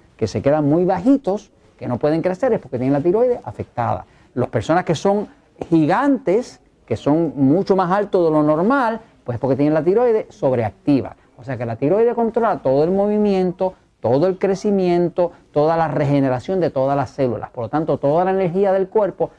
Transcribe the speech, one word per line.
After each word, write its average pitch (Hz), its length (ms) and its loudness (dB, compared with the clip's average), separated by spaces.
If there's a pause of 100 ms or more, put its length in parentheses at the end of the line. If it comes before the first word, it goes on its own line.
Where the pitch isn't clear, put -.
(160)
que 113 120 -2
se 107 120 -4
quedan 147 280 2
muy 165 160 2
bajitos, 190 680 0 (260)
que 123 120 -12
no 123 100 -4
pueden 156 240 0
crecer, 185 300 -2
es 202 80 0
porque - 180 -8
tienen 131 140 0
la 143 80 2
tiroide 214 420 2
afectada. 110 640 -6 (280)
Las 120 160 -2
personas 160 340 0
que 170 100 -2
son 202 320 0 (420)
gigantes, 240 920 0 (260)
que 113 100 -4
son 156 380 0
mucho 151 400 2
más 185 160 0
altos 196 340 0
de 160 60 2
lo 151 140 2
normal, 220 560 0 (240)
pues 120 100 -6
es 110 60 -8
porque 131 160 0
tienen 147 180 2
la 156 80 0
tiroide 220 480 2
sobreactiva. 120 840 -2 (200)
O - 60 -20
sea 123 140 -8
que 117 100 -8
la 117 80 -6
tiroide 208 400 0
controla 226 440 -2
todo 139 260 2
el 175 80 0
movimiento, 196 840 0 (240)
todo 139 300 2
el 185 100 -4
crecimiento, 180 960 0 (180)
toda 156 260 2
la 160 120 0
regeneración 143 720 0
de 156 100 0
todas 135 260 0
las 139 140 -2
células. 123 400 -4
Por 117 140 -8
lo 110 60 -8
tanto, 156 280 -2
toda 156 260 0
la 190 60 0
energía 190 420 0
del 190 140 0
cuerpo 190 520 -2